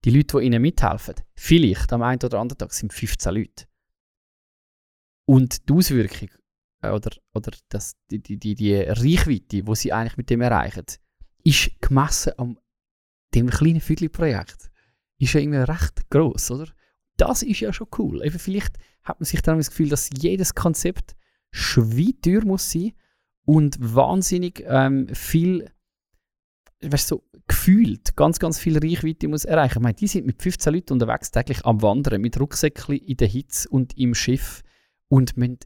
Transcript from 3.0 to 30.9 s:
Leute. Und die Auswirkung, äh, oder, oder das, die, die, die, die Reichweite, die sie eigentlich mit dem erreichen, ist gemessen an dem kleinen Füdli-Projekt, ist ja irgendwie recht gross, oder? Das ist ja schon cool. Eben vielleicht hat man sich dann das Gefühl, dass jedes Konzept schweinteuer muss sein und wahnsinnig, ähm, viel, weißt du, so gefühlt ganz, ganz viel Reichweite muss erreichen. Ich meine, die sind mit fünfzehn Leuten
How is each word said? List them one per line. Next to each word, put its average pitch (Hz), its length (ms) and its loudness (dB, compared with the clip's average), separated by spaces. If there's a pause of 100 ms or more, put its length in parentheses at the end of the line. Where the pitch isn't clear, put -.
Leute. - 300 -8 (1600)
Und 131 420 4
die 131 40 2
Auswirkung, 127 560 0 (540)
äh, 104 80 -6
oder, 101 200 -4 (240)
oder - 180 -8 (160)
das, - 260 -10 (160)
die, 107 100 -6
die, - 180 -12
die, 107 160 -4
die 104 200 0
Reichweite, 110 880 0
die 107 140 -2
sie - 160 -4
eigentlich 113 240 -4
mit - 140 -8
dem 117 100 2
erreichen, 101 440 0 (580)
ist - 280 4 (100)
gemessen 135 580 0
an 120 200 -8 (760)
dem 120 160 2
kleinen 160 300 2
Füdli-Projekt, 156 880 -4 (480)
ist 131 140 0
ja 151 80 4
irgendwie 147 180 0
recht - 520 -2
gross, - 400 2
oder? 139 160 -10 (500)
Das - 260 2
ist 220 180 -4
ja 214 120 -4
schon - 160 -10 (100)
cool. - 260 -4
Eben 156 140 -4
vielleicht 190 380 -4 (260)
hat - 180 -10
man 160 40 -6
sich 160 180 -4
dann 160 160 2
das 151 120 -2
Gefühl, 156 180 0
dass 143 300 -2
jedes 175 360 -2
Konzept - 640 -4 (340)
schweinteuer 165 960 0
muss 190 260 -2
sein 180 220 -4 (540)
und 147 340 4
wahnsinnig, 175 840 0
ähm, 135 480 2
viel, 170 560 0 (1120)
weißt 143 280 -2
du, 156 60 0
so - 80 -12 (240)
gefühlt - 680 4
ganz, 156 220 2
ganz 160 200 -2
viel 160 200 0
Reichweite 160 500 -2
muss 147 160 -4
erreichen. 151 340 2
Ich 113 40 0
meine, 117 120 2
die 208 140 -2
sind - 180 -2
mit - 160 -4
fünfzehn 165 320 0
Leuten 180 200 -4